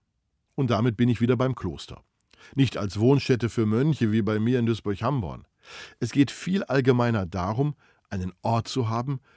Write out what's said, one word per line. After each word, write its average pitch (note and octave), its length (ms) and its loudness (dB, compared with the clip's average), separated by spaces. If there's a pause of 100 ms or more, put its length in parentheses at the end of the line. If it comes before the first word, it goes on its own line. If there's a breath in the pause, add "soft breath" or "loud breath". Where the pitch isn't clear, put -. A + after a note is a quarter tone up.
(540)
Und C3 160 0
damit A2+ 260 2
bin A#2+ 120 4
ich A2+ 120 2
wieder A#2+ 160 2
beim B2+ 200 0
Kloster. - 480 -10 (500 loud breath)
Nicht C3+ 220 2
als G2+ 240 -4
Wohnstätte B2 480 2
für A2+ 180 0
Mönche A#2+ 460 2
wie A2 100 2
bei G#2+ 160 0
mir A#2+ 220 2
in A#2 60 2
Duisburg-Hamborn. G#2+ 800 -4 (520 loud breath)
Es A#2+ 140 -4
geht C#3 180 4
viel F#3+ 320 -2
allgemeiner B2 640 2
darum, G#2+ 500 -2 (360 soft breath)
einen F#2 320 -6
Ort A2+ 260 0
zu A#2 220 -2
haben, B2+ 300 -4 (160 soft breath)